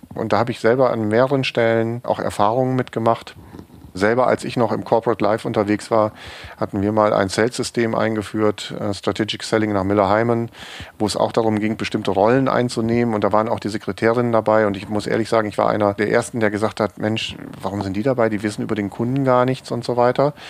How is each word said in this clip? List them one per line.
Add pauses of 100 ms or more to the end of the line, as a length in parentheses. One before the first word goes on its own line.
(140)
Und
da
habe
ich
selber
an
mehreren
Stellen
auch
Erfahrungen
mitgemacht. (600)
Selber,
als
ich
noch
im
Corporate
Life
unterwegs
war, (460)
hatten
wir
mal
ein
Sales-System
eingeführt,
äh,
Strategic
Selling
nach
Miller
Heiman, (480)
wo
es
auch
darum
ging,
bestimmte
Rollen
einzunehmen.
Und
da
waren
auch
die
Sekretärinnen
dabei.
Und
ich
muss
ehrlich
sagen,
ich
war
einer
der
Ersten,
der
gesagt
hat,
„Mensch, (260)
warum
sind
die
dabei?
Die
wissen
über
den
Kunden
gar
nichts“
und
so
weiter. (160)